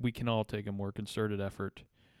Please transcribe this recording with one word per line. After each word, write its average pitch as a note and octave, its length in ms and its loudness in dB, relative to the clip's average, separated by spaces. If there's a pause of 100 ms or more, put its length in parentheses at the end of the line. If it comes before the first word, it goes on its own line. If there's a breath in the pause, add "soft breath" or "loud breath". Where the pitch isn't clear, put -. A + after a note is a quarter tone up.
we B2 120 4
can A#2+ 160 -2
all A2 160 4
take G#2 220 -4
a G2+ 60 -2
more G2 200 -2
concerted G#2 480 0
effort G2 440 -4 (360 soft breath)